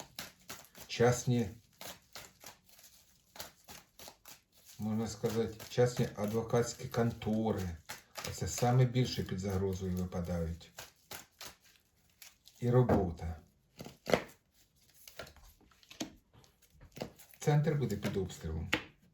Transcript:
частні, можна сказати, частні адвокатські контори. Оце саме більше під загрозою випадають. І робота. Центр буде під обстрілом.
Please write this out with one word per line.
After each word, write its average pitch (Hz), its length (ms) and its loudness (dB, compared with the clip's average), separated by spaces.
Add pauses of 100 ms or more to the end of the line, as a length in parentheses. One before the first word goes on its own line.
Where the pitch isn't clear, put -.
(880)
частні, 120 640 4 (3250)
можна 110 280 -2
сказати, 110 500 -2 (120)
частні 123 480 4
адвокатські 113 720 0
контори. 107 880 0 (520)
Оце - 200 -4
саме 123 360 6
більше 120 380 2
під 92 160 -4
загрозою 95 580 0
випадають. 87 760 -2 (1900)
І 120 100 2
робота. 92 680 4 (4000)
Центр 151 360 4
буде 110 220 0
під 101 200 -4
обстрілом. 85 540 -4 (440)